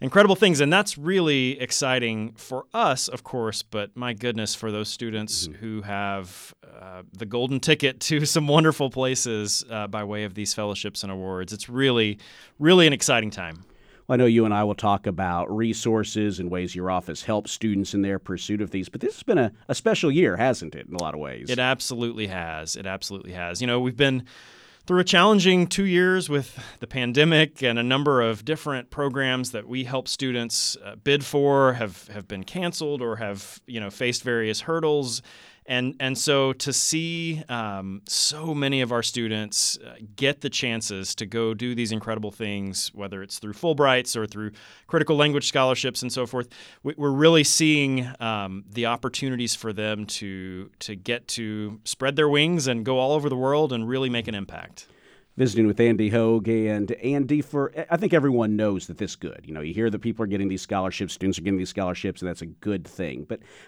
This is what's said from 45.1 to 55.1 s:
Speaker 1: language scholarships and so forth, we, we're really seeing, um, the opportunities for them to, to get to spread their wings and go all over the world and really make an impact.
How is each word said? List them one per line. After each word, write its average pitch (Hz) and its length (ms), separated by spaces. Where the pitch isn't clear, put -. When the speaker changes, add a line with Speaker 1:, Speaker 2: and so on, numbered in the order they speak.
Speaker 1:
language 143 320
scholarships 131 540
and 127 100
so 127 140
forth, 123 220
we, 143 160
we're 143 140
really 151 320
seeing, 139 680
um, 101 480
the 113 200
opportunities 120 640
for - 180
them 107 360
to, 95 720
to 107 160
get 120 320
to 107 560
spread 135 320
their 151 140
wings 147 360
and 117 180
go 131 140
all 131 140
over 147 180
the 131 80
world 139 340
and 113 160
really 131 220
make 120 180
an 117 60
impact. - 540